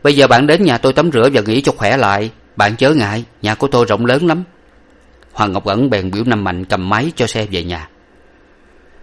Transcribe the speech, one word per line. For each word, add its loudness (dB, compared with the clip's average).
bây 4
giờ 6
bạn 4
đến 4
nhà 2
tôi 0
tắm 0
rửa 4
và 2
nghỉ -2
cho 0
khỏe -2
lại, 0
bạn 0
chớ 2
ngại, 0
nhà -2
của -4
tôi 2
rộng 0
lớn 0
lắm." -2
Hoàng -2
Ngọc -4
Ẩn 0
bèn -2
biểu -4
Năm -2
Mạnh -6
cầm -4
máy -2
cho -2
xe -6
về -6
nhà. -10